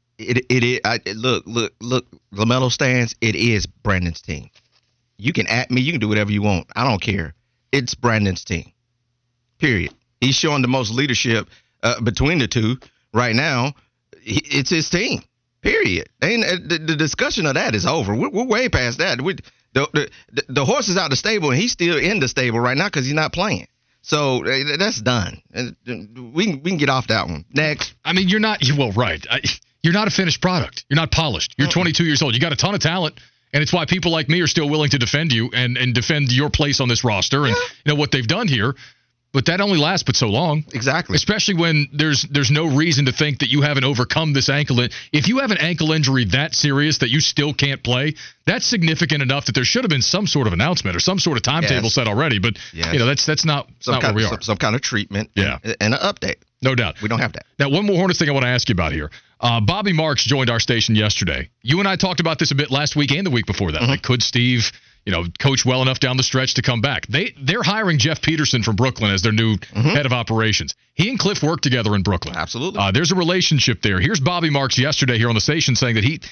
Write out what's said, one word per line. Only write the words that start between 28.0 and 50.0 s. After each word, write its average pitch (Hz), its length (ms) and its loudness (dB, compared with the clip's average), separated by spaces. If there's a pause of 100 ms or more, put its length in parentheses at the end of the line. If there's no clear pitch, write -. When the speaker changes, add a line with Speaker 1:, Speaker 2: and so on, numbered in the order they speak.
Speaker 2:
I 160 100 -4
mean, 190 160 2
you're 214 100 2
not, 214 220 0 (160)
well, 127 160 0
right. 95 360 -2
I, 131 120 -2 (420)
you're 170 100 4
not 208 140 0
a - 40 -2
finished 180 300 -2
product. 180 480 -2
You're 139 60 0
not 160 160 0
polished. 135 460 -2
You're 143 100 2
Speaker 1:
Mm-mm. - 60 -2
Speaker 2:
twenty-two 170 320 2
years 151 160 2
old. 131 120 0
You 117 80 0
got 165 120 0
a 123 40 -6
ton 196 160 0
of 190 80 -2
talent, 165 380 -2 (340)
and 147 80 2
it's 151 100 -2
why 170 140 2
people 175 260 0
like 160 180 0
me 175 120 2
are 160 60 2
still 151 220 0
willing 151 200 2
to 143 80 0
defend 143 340 0
you 113 220 0
and, 123 240 0
and 127 160 0
defend 135 380 2
your 135 180 2
place 143 300 0
on 127 100 0
this 113 140 0
roster 123 420 0
and, 127 100 2
Speaker 1:
Yeah. - 60 0 (240)
Speaker 2:
you 147 80 2
know, - 20 2
what 143 160 0
they've 127 160 0
done 196 200 0
here. 131 280 0 (580)
But 135 140 2
that 175 140 2
only 196 160 2
lasts 160 260 2
but - 120 0
so 123 120 2
long. 151 360 2 (100)
Speaker 1:
Exactly. 139 420 -2
Speaker 2:
Especially 208 400 0
when 160 380 2
there's, 147 300 0
there's 139 260 0
no 151 160 2
reason 147 400 2
to 127 60 2
think 147 280 0
that 135 100 -2
you - 120 2
haven't 143 220 2
overcome 143 500 0
this 135 160 2
ankle 139 300 2
in-, 123 100 2 (220)
if 151 160 2
you 247 120 2
have 262 120 0
an 185 80 0
ankle 156 320 0
injury 135 340 2
that 131 300 0
serious 143 440 2
that 120 100 0
you 143 100 2
still 147 340 0
can't 139 300 -2
play, 131 320 0 (300)
that's 214 200 0
significant 160 560 0
enough 139 240 -2
that - 80 -4
there 127 120 2
should 254 180 2
have 214 60 0
been 156 120 2